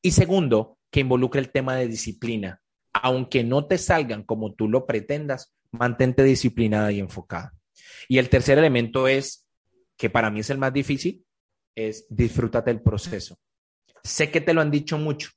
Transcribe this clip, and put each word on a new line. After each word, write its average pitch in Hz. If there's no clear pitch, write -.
Y 185
segundo, 143
que -
involucre 127
el 131
tema 131
de 123
disciplina. 107
Aunque 127
no 135
te 175
salgan 123
como 110
tú 107
lo 127
pretendas, 139
mantente 123
disciplinada 110
y 101
enfocada. 90
Y 127
el 127
tercer 139
elemento 131
es, 135
que 117
para 113
mí 107
es 107
el 135
más 131
difícil, 139
es 110
disfrútate 117
el 113
proceso. 104
Sé -
que 160
te 165
lo 160
han 151
dicho 147
mucho 151